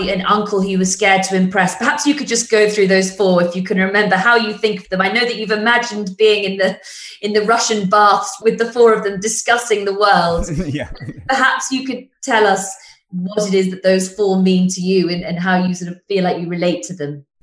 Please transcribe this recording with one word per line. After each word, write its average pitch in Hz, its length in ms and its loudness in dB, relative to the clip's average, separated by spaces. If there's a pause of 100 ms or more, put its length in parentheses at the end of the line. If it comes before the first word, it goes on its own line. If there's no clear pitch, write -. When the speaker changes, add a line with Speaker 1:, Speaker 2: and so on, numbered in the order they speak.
Speaker 1:
an 185 200 -2
uncle 202 340 0
who 190 80 0
you 190 80 -2
were 185 80 2
scared 190 380 2
to 190 120 -2
impress? 185 400 2
Perhaps 285 300 -2
you 285 100 4
could 240 120 -8
just 226 220 -2
go 214 200 4
through 208 180 2
those 190 260 2
four 180 300 2
if 175 100 -2
you 185 100 -4
can 190 140 -2
remember 196 380 2
how 233 220 4
you 214 160 -2
think 208 260 -2
of - 100 -20
them. 185 120 -2
I 196 100 -2
know 233 140 0
that 240 100 -2
you've 208 160 -6
imagined 214 680 -2
being 208 280 4
in 190 120 -4
the, 190 220 0 (420)
in 208 120 -4
the 214 80 2
Russian 214 480 0
baths 208 520 4
with 226 180 2
the 233 120 -2
four 233 220 6
of 196 100 0
them 202 160 -4
discussing 220 640 -2
the 196 100 -2
world. 175 640 2
Speaker 2:
<laughs> 156 160 -4
Yeah. 135 160 -6 (380)
Speaker 1:
Perhaps 262 420 0
you 262 160 -4
could 262 220 -8 (160)
tell 220 240 2
us 190 260 -2 (380)
what 190 340 -4
it 190 80 -2
is 190 180 2
that 185 120 -10
those 190 280 2
four 190 300 0
mean 185 280 2
to 180 120 -6
you 180 280 0
and, 180 140 -6
and 170 140 -6
how 180 260 0
you 180 100 -2
sort 175 180 -10
of - 160 -18
feel 190 160 0
like 175 180 -2
you 170 60 -6
relate 175 360 -2
to 180 100 -12
them. 147 320 -10 (180)